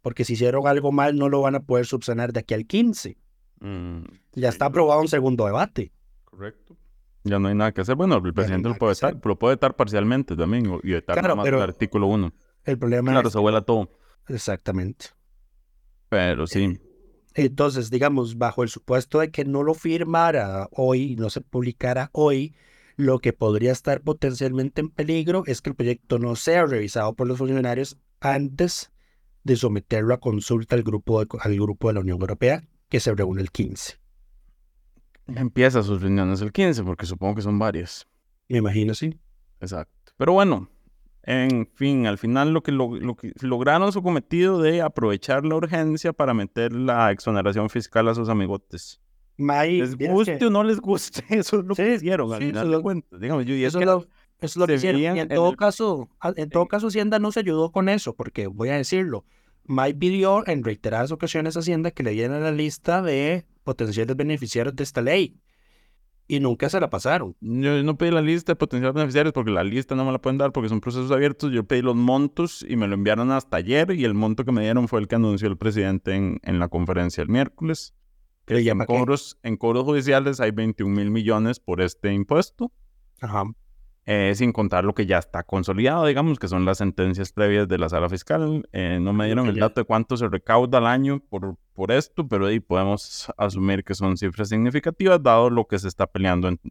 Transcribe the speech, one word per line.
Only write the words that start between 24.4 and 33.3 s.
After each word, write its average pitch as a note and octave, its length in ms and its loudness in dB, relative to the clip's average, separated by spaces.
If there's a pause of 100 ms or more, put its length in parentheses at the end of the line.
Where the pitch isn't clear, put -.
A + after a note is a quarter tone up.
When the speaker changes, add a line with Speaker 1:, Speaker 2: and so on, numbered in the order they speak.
Speaker 1:
en D#3 80 -6
peligro E3 560 -2
es C3 160 -4
que - 80 -6
el C#3 60 -8
proyecto A#2+ 440 -2
no A#2+ 160 -2
sea E3+ 300 2
revisado G#2+ 480 -2
por B2+ 120 -4
los B2+ 120 -2
funcionarios C3 580 -2 (240)
antes C#3 720 -2 (500)
de B2+ 140 2
someterlo A2 580 0
a B2 60 -2
consulta A2+ 560 -2
al A#2+ 80 0
grupo G#2+ 400 0
de, - 20 -4 (140)
al G#2+ 160 0
grupo G#2 320 -2
de G#2+ 60 0
la G2+ 60 -2
Unión F2+ 200 -2
Europea, A#2+ 420 0 (260)
que A#2 120 0
se A#2 140 0
reúne F#2+ 280 -2